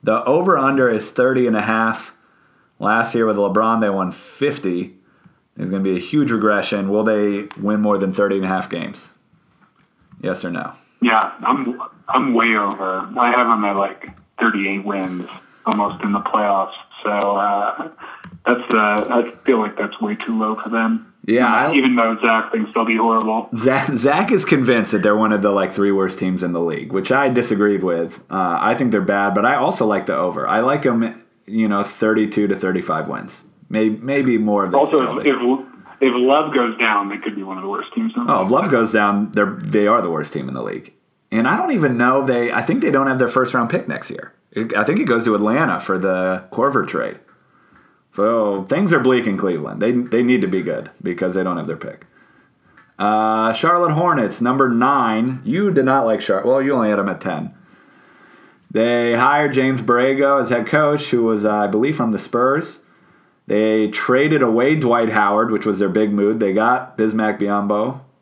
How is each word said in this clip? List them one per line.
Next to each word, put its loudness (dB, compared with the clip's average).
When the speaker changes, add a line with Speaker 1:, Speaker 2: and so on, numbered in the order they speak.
Speaker 1:
The 0
over-under 2
is -2
thirty 2
and 2
a 0
half. -2
Last 0
year 2
with 0
LeBron, 2
they 2
won -2
fifty. -6
There's -8
gonna -2
be 0
a -2
huge 0
regression. 0
Will 0
they 0
win -2
more 2
than -2
thirty 0
and -2
a -4
half -2
games? -10
Yes -6
or -6
no? -8
Speaker 2:
Yeah, 2
I'm, -2
I'm 0
way 2
over. -4
I 2
have 2
them 2
at, 0
like, -4
thirty-eight -2
wins -6
almost -2
in -2
the 0
playoffs. 0
So, -2
uh, -2
that's, 0
uh, 2
I 0
feel 4
like -4
that's -6
way -4
too -4
low 0
for -10
them. -2
Speaker 1:
Yeah, 2
Speaker 2:
Uh, 2
Speaker 1:
I -2
Speaker 2:
even 4
though 2
Zach 0
thinks -2
they'll 0
be 0
horrible. 0
Speaker 1:
Zach, 2
Zach 2
is 2
convinced 2
that 0
they're 4
one 2
of 0
the, 2
like, 0
three 2
worst 0
teams -2
in -2
the -2
league, -6
which -2
I 2
disagreed 2
with. -4
Uh, -2
I 2
think 0
they're 2
bad, 0
but 2
I 2
also 0
like 0
the -2
over. -2
I 0
like 0
'em, 0
you 0
know, 0
thirty-two 0
to 0
thirty-five -4
wins. -12
May-, 2
maybe 0
more 2
of -2
this 4
Speaker 2:
Also, 4
Speaker 1:
penalty. 0
Speaker 2:
if, 2
if, 0
if 4
Love 2
goes 0
down, 0
they -8
could -8
be -8
one -10
of -12
the -8
worst -8
teams -2
in -4
the 0
Speaker 1:
Oh, 2
Speaker 2:
league. 2
Speaker 1:
if 0
Love 2
goes 2
down, 2
they're, 0
they 2
are 4
the -2
worst -4
team -6
in -8
the -6
league. -10
And 0
I 2
don't -2
even 2
know 4
they, 0
I 0
think 0
they 2
don't 2
have 0
their 2
first 0
round 0
pick -2
next -8
year. -14
It, -4
I 2
think 2
it 0
goes 2
to 4
Atlanta 0
for -2
the -2
Korver 0
trade. -6
So 0
things 0
are 4
bleak 2
in 0
Cleveland. -4
They, 2
they 0
need 4
to 0
be -2
good -6
because -4
they 0
don't -2
have -8
their -8
pick. -16
Uh, 2
Charlotte 2
Hornets, 0
number 2
nine. 0
You 0
did 2
not 2
like 0
Char-, -2
well, 2
you 0
only 0
had 2
'em 0
at -6
ten. -8
They 2
hired 2
James 0
Borrego 2
as -2
head 0
coach, 0
who 2
was, 0
uh, 2
I 0
believe, 0
from -2
the -2
Spurs. -2
They 2
traded 2
away 2
Dwight 2
Howard, 2
which -2
was 0
their 2
big 2
move. 0
They 0
got 0
Bismack 0
Biyombo. -2